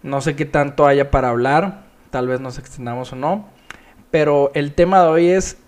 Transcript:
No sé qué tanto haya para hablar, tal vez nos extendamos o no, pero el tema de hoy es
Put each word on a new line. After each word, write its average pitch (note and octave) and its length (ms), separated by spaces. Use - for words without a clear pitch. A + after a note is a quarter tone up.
No C#3 200
sé D3+ 120
qué - 120
tanto C#3+ 400
haya C#3 240
para C3 180
hablar, C#3+ 560
tal B2+ 180
vez B2+ 140
nos C3 160
extendamos B2 560
o C3 40
no, E3+ 340
pero D3 440
el C#3+ 180
tema F3+ 300
de E3+ 60
hoy E3+ 200
es F#3 400